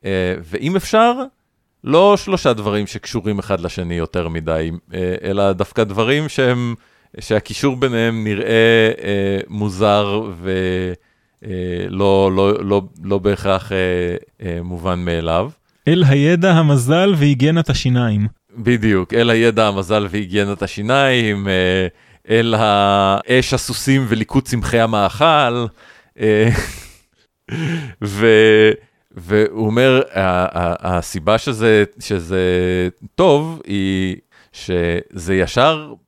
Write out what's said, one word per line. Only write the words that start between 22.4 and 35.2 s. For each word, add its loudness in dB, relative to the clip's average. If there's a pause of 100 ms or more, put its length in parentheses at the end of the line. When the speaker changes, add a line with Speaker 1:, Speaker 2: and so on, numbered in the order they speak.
Speaker 1:
האש, 2
הסוסים -2
וליקוט -2
צמחי -2
המאכל, 0 (540)
אה, 4 (920)
<laughs> -8
ו-, 6 (400)
והוא -2
אומר, 4 (100)
ה-, -2
ה-, 0
הסיבה -2
שזה, 2 (160)
שזה -4 (760)
טוב 2
היא -2 (360)
שזה -4